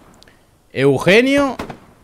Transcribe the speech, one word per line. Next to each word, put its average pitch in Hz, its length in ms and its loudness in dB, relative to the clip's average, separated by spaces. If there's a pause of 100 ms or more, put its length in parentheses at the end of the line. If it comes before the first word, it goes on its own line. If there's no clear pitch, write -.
(760)
Eugenio, 233 840 0 (460)